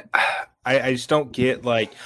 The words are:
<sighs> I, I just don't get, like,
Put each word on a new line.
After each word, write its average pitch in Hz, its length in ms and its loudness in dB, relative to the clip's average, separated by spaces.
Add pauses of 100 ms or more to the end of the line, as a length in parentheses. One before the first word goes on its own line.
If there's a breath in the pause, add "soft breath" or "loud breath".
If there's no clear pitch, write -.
(140)
<sighs> - 0 -
I, - 680 0
I 131 120 0
just 123 160 -6
don't 147 240 2
get, 123 320 0
like, 113 260 0 (140 loud breath)